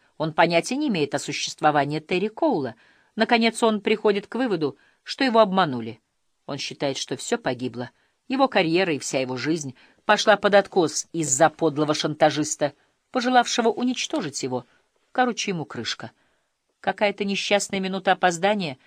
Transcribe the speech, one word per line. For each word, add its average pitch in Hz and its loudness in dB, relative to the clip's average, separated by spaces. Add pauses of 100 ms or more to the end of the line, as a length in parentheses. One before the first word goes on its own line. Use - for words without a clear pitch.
(180)
Он 160 -4
понятия 170 2
не 294 -2
имеет 147 0
о 139 -4
существовании 147 -2
Терри 185 -2
Коула. 202 -2 (400)
Наконец 226 2
он 220 2
приходит 214 0
к - -8
выводу, 185 -2 (260)
что - -6
его 233 4
обманули. 160 0 (460)
Он 139 -8
считает, 135 -6
что - -8
всё - -4
погибло. 123 -6 (360)
Его 262 2
карьера 175 2
и 131 -2
вся - -4
его 127 -2
жизнь 143 -4 (300)
пошла 208 4
под 202 2
откос 190 2
из-за 156 2
подлого 151 0
шантажиста, 151 0 (380)
пожелавшего 240 2
уничтожить 240 -4
его. 127 -4 (460)
Короче, 240 0
ему 160 -6
крышка. - -10 (680)
Какая-то 202 -2
несчастная 196 0
минута 190 0
опоздания 180 0